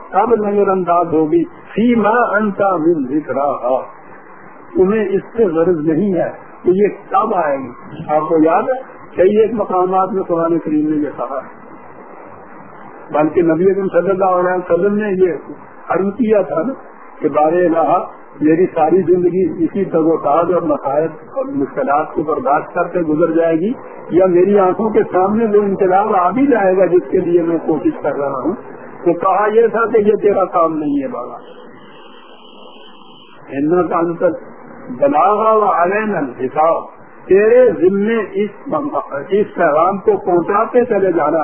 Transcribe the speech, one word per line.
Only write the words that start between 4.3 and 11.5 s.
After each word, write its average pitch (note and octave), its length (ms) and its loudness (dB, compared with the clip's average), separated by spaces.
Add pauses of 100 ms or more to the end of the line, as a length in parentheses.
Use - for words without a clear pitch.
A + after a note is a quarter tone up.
تمہیں G#3 320 2
اس G3 160 -2 (160)
سے A3+ 80 2
غرض E3 420 0
نہیں F3+ 260 0
ہے G#2 180 -2 (320)
کہ F3+ 60 0
یہ F#3+ 180 4 (220)
کب G#3+ 260 0
آئے D3+ 220 0
گی۔ C3 120 -10 (460)
آپ D#3 140 0
کو E3 140 2
یاد F3 200 2
ہے C4 180 -4 (340)
کئی G3 220 4
ایک G#3+ 160 2
مقامات F#3 600 0
میں F#3+ 100 -2
قرآن E3 360 0
کریم D3+ 300 -2
نے D#3 80 0
یہ D3 200 -2
کہا B2+ 180 -8
ہے، - 280 -12 (1500)